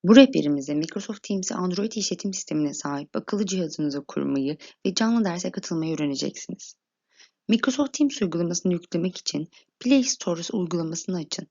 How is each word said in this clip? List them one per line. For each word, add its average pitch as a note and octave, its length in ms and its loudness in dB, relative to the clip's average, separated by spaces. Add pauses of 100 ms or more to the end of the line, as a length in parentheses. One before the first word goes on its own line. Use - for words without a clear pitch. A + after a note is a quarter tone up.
Bu A3 80 10
rehberimizde D3 580 6
Microsoft G3 500 -6
Teams'i F#3+ 320 -4
Android F#3 360 -2
işletim G3 420 -4
sistemine D3+ 400 -2
sahip C#3+ 420 -8
akıllı G#3 300 -2
cihazınıza D3+ 560 -4
kurmayı C#3 560 -4 (280)
ve - 80 0
canlı A3+ 320 2
derse F3+ 260 -4
katılmayı D#3+ 440 -4
öğreneceksiniz. C#3+ 800 -6 (720)
Microsoft B3+ 460 0
Teams C#4+ 280 2
uygulamasını F3 520 0
yüklemek F3 440 -2
için D3+ 300 -4 (320)
Play C4 240 6
Store E3+ 380 -2 (120)
uygulamasını E3+ 640 -2
açın. D#3 340 -8